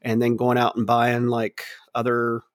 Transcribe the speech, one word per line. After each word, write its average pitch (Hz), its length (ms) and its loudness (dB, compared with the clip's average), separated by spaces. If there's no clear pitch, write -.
and 117 200 0
then 120 160 2
going 123 200 2
out 120 200 0
and 110 100 -2
buying, 120 400 2
like, 117 360 -4
other, 120 480 -2